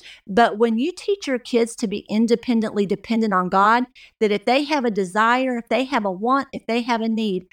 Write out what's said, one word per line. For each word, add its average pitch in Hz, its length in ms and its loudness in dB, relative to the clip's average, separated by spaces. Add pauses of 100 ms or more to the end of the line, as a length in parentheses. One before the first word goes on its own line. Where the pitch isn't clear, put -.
(240)
But 202 320 4
when 226 220 2
you 311 180 -2
teach 403 300 -4
your 254 140 -2
kids 233 360 -2
to 226 120 -4
be 196 200 -8
independently 220 800 0
dependent 226 480 -2
on 180 140 0
God, 214 380 2 (340)
that 214 100 2
if 202 140 -2
they 262 180 2
have 285 220 -2
a 240 80 0
desire, 226 640 0
if 233 100 -10
they 240 160 0
have 262 200 -2
a 190 80 -2
want, 233 400 0
if - 140 -10
they 233 160 -2
have 233 180 -2
a 226 80 -2
need, 214 440 -2